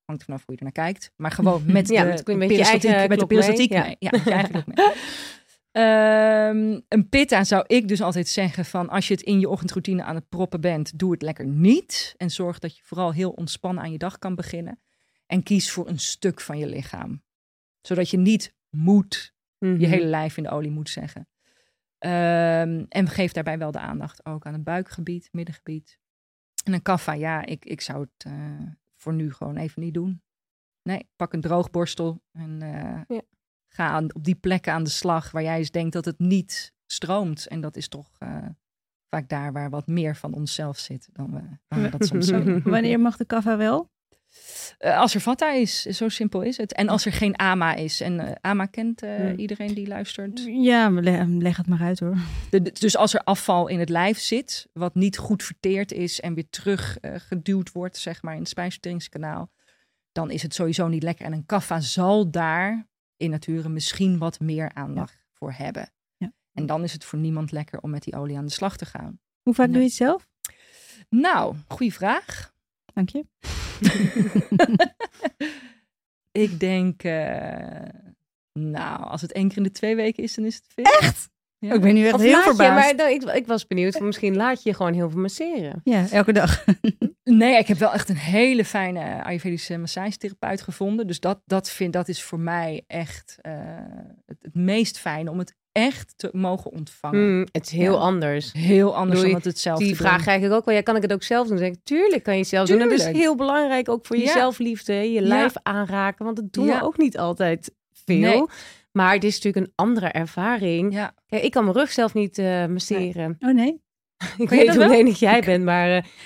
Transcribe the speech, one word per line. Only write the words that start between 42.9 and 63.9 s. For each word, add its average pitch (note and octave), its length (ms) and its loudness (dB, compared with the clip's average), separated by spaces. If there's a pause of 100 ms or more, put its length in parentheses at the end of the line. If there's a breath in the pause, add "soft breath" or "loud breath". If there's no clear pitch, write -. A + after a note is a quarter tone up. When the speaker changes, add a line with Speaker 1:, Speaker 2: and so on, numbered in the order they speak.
Speaker 3:
mag A#3 180 2
de A#3 80 -6
kaffa A3 320 -2
wel? A#3 320 0 (880 loud breath)
Speaker 1:
Eh, - 220 2
als A#3+ 160 4
er G3 60 -2
vata C#4 300 0
is, B3+ 300 0
zo G#3+ 280 -4
simpel G#3 320 -4
is A#3+ 160 -4
het. G#3+ 160 -6
En G3+ 160 0
als G#3 160 0
er G#3 80 -2
geen G3+ 260 0
ama F#3 360 2
is. D#3 260 -6
En, F3 180 -4
eh, - 220 -8
ama G3 240 -2
kent, A3+ 360 -6
eh, G#3 140 -10
Speaker 2:
Hmm. F#3+ 220 -4
Speaker 1:
iedereen G#3 360 -6
die G3+ 140 -8
luistert. G3+ 580 -10
Speaker 3:
Ja, A#3+ 440 4
maar F3 140 2
le-, F3+ 220 2
leg F3 320 0
het F3 100 -4
maar E3+ 140 2
uit, F3+ 180 -2
hoor. F3+ 180 -2 (320 loud breath)
Speaker 1:
De, F#3+ 120 4
de, F3 100 -4
dus - 260 0
als G#3 160 4
er G#3+ 100 -2
afval F3+ 440 0
in F3+ 120 -2
het E3+ 100 -2
lijf F3+ 300 0
zit, - 540 -6
wat F3 220 -4
niet G3 220 0
goed - 260 -4
verteerd F#3+ 480 -4
is F3 280 -6
en E3+ 140 -6
weer D#3+ 160 -8
terug, C3 500 -4
eh, D2 180 -12
geduwd F#3 540 -4
wordt, F3+ 260 -10
zeg - 240 -12
maar, D#3+ 120 -12
in D#3 60 -12
het F3 100 -10
spijsverteringskanaal, F3 1000 -10 (600)
dan E3 200 -6
is D#3 100 -8
het D#3 120 -8
sowieso E3 340 -2
niet E3 160 -2
lekker. E3+ 220 -6
En D#3+ 80 -8
een D#3 120 -8
kaffa F3 340 -2
zal F#3 520 0
daar F3 560 -2 (300)
in E3 120 -4
nature D#3+ 400 -6
misschien F3+ 480 -2